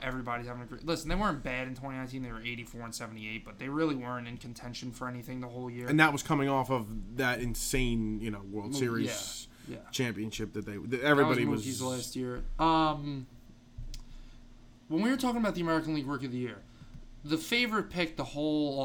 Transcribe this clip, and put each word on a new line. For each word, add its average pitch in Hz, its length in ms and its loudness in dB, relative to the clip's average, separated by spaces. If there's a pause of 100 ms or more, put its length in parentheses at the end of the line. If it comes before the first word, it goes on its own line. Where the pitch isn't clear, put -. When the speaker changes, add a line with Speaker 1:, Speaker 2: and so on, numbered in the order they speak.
Speaker 1:
everybody's 123 460 -2
having 123 140 -8
a 120 40 -10
great, 120 180 -10
listen, 156 240 0
they 165 60 4
weren't 185 280 2
bad 127 260 -2
in 131 80 -6
twenty 131 220 -6
nineteen. 131 240 -6
They 120 100 -6
were 113 100 -8
eighty-four 120 400 -8
and 113 120 -8
seventy-eight, 110 500 -8
but 104 140 -14
they 135 100 -6
really 151 260 2
weren't 123 320 -4
in 117 120 -8
contention 120 520 -10
for 123 160 -6
anything 123 340 -6
the 123 60 -6
whole 123 240 -6
year. 123 160 -6
Speaker 2:
And 151 140 6
that 156 120 8
was 139 120 -2
coming 139 240 2
off 135 220 2
of 110 460 -2
that 123 240 2
insane, 117 800 2
you 110 120 -4
know, 101 80 -6 (100)
World 104 220 -4
Speaker 1:
Mo-, 143 60 -2
Speaker 2:
Series 117 680 0 (220)
Speaker 1:
yeah, 127 80 -8
yeah. - 160 -16
Speaker 2:
championship 110 640 -2
that 104 120 -4
they, 104 120 -6
that 120 240 -2
everybody 139 420 8
Speaker 1:
That 113 60 4
was 110 140 2
Speaker 2:
was 131 120 -4
Speaker 1:
Mookie's 120 60 -4
last 127 340 -2
year. 123 260 -4 (160)
Um, 151 680 4 (1600)
when 160 140 2
we 233 80 6
were 269 60 4
talking 247 240 2
about 202 140 4
the 175 60 -2
American 160 340 2
League 139 140 0
Rookie 139 180 -2
of 123 60 -4
the 127 60 -2
Year, 117 200 -4 (680)
the 151 140 2
favorite 220 520 2
pick 170 260 0
the 139 80 0
whole 147 600 0